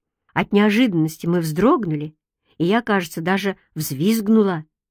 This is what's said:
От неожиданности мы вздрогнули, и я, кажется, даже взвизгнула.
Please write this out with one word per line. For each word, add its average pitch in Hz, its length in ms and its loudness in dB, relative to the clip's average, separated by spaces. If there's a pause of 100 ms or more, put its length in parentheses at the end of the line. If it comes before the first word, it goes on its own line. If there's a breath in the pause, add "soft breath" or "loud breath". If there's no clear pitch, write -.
(340)
От - 180 -2
неожиданности 202 720 2
мы 175 140 0
вздрогнули, 160 720 0 (440)
и 165 80 0
я, 220 160 0
кажется, 196 380 -4
даже 190 360 -2 (180)
взвизгнула. 196 880 0 (260)